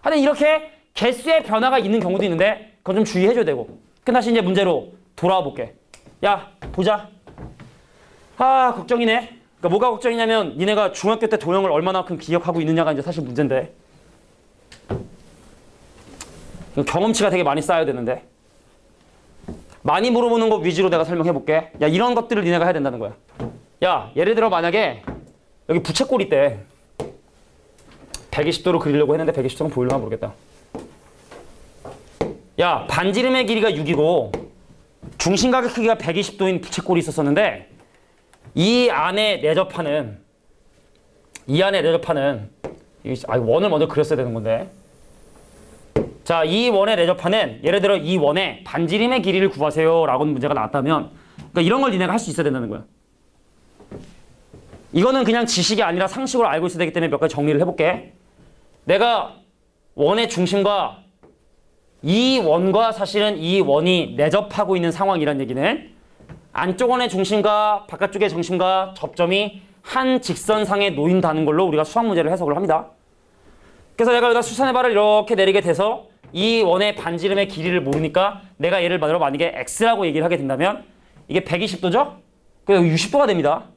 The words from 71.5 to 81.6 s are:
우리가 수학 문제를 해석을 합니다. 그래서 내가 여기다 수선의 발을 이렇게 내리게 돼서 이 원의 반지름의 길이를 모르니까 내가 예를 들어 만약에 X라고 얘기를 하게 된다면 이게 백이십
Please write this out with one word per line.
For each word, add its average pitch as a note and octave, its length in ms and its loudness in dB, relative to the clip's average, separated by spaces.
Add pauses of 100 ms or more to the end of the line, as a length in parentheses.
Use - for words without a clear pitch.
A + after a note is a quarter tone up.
우리가 D#3 180 0
수학 A#3 220 -2
문제를 E3+ 260 0
해석을 E3+ 240 0
합니다. E3 320 0 (1080)
그래서 A3+ 180 2
내가 A#3+ 140 4
여기다 A#3 140 4
수선의 A#3+ 320 -2
발을 B3 180 2
이렇게 G#3+ 440 4
내리게 G3 260 4
돼서 F#3+ 460 0 (240)
이 A3 300 2
원의 G3 340 2
반지름의 F#3+ 520 -2
길이를 F3 340 -2
모르니까 D#3+ 600 0 (160)
내가 F3 260 0
예를 F3 160 0
들어 D#3 200 0
만약에 D3+ 340 0 (260)
X라고 A3 260 2
얘기를 D#3 180 0
하게 E3+ 140 0
된다면 C#3 480 -2 (420)
이게 F3+ 160 -2
백이십 F3+ 380 -4